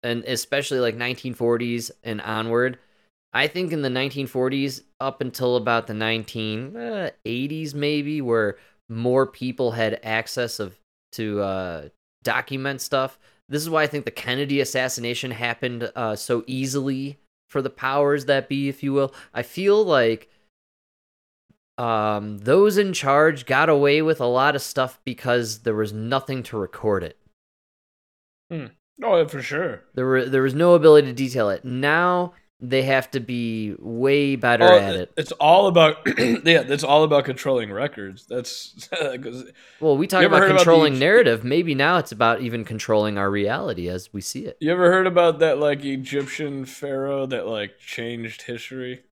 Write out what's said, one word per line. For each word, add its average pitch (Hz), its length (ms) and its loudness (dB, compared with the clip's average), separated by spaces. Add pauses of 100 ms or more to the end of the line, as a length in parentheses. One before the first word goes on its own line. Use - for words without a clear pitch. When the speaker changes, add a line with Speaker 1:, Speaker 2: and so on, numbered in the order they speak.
Speaker 1:
and 117 240 -6
especially, 135 540 -4
like, 117 160 0
nineteen 120 400 -8
forties 117 560 -2 (120)
and 110 180 -8
onward. 117 580 -2 (520)
I 131 140 0
think 170 260 -6
in 156 120 -4
the 131 80 -2
nineteen 135 340 -4
forties 131 560 -4 (180)
up 135 220 -8
until 123 340 -2
about 117 300 -2
the 113 80 -10
nineteen, 110 840 -6
uh, 226 360 -8 (160)
eighties 143 480 -6
maybe, 147 460 -2
where 113 360 0 (320)
more 123 380 0
people 123 460 -4
had 110 280 -2
access 113 580 -6
of, 95 160 -10 (360)
to, 107 320 -6
uh, 90 460 -6 (340)
document 135 580 -6
stuff. 135 380 -4 (280)
This 147 140 -4
is 160 80 -8
why 160 140 0
I 147 40 0
think 143 180 -8
the - 40 -6
Kennedy 139 520 -4
assassination 127 680 -4
happened, 120 680 -6
uh, 110 200 -4
so 117 320 -4
easily 135 720 -6 (320)
for 147 100 -2
the 139 80 -6
powers 143 560 0
that 135 240 0
be, 139 180 -2
if 135 140 -8
you 139 120 -2
will. 139 200 0 (200)
I 120 100 -6
feel 202 400 2
like, 123 460 2 (1500)
um, 107 600 -2
those 185 380 4
in 196 160 0
charge 143 520 2
got 143 240 2
away 143 320 4
with 156 180 0
a 123 80 -2
lot 131 280 2
of 135 60 -6
stuff - 440 -6
because 120 540 -4
there 110 160 -2
was 107 180 -4
nothing 127 500 -6
to 117 140 -10
record 98 460 -4
it. 80 140 -12 (1300)
Speaker 2:
Hmm. 156 140 -10 (360)
Oh, 214 160 2
yeah, 160 100 2
for 143 140 -10
sure. 151 420 -6 (120)
Speaker 1:
There 127 100 -2
were, 131 200 2
there 131 160 2
was 131 120 0
no 170 200 6
ability 151 340 8
to 127 60 -8
detail 123 360 -2
it. 95 140 -4
Now 165 720 0 (260)
they 127 220 0
have 131 300 0
to 135 100 -4
be 113 580 -6
way 135 560 0
better 120 300 4
Speaker 2:
Oh, 180 120 10
Speaker 1:
at 98 200 0
it. - 180 -8
Speaker 2:
it's 151 160 -6
all 175 360 6
about, 165 380 4
<clears throat> - 120 0
yeah, 165 500 4
it's 139 160 -2
all 151 220 6
about 147 180 4
controlling 123 480 -2
records. 101 560 -8
That's - 600 -10
<laughs> - 20 -20
'cause 131 540 -8 (340)
Speaker 1:
Well, 156 160 4
we 151 120 2
talk 185 120 2
Speaker 2:
you 180 60 8
ever 170 100 6
Speaker 1:
about 196 60 8
Speaker 2:
heard 190 100 6
about 190 80 6
the 175 60 8
Speaker 1:
controlling 160 300 8
Speaker 2:
Egy- 131 40 -2
Speaker 1:
narrative. 151 460 4
Maybe 156 300 0
now 147 240 2
it's - 120 -6
about 117 300 2
even 117 240 -6
controlling 107 520 0
our 98 140 0
reality 101 560 -2
as 90 240 -8
we 101 80 -10
see - 260 -10
it. - 140 -14
Speaker 2:
You 156 140 0
ever 180 180 6
heard 185 160 4
about 170 320 4
that, 156 200 4
like, 143 260 0
Egyptian 139 800 -6
pharaoh 135 600 -6
that, 117 200 -6
like, 104 320 -8
changed 117 640 -10
history? 127 720 -12